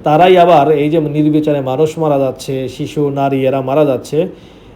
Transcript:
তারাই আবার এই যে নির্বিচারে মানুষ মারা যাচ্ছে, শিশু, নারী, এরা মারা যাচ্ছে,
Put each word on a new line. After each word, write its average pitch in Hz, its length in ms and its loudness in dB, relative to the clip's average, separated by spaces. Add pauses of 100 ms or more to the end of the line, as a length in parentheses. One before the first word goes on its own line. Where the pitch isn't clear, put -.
তারাই 175 340 4
আবার 160 340 4
এই 147 180 0
যে 165 100 0
নির্বিচারে 151 600 0
মানুষ 135 380 -2
মারা 151 200 0
যাচ্ছে, 131 500 -4
শিশু, 143 420 -6
নারী, 139 360 -2
এরা 131 140 0
মারা 135 240 0
যাচ্ছে, 147 440 -4 (480)